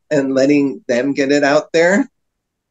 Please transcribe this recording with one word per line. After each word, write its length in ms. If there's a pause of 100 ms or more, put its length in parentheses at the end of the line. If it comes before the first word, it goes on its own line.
(100)
and 240
letting 540
them 260
get 180
it 120
out 280
there. 360 (640)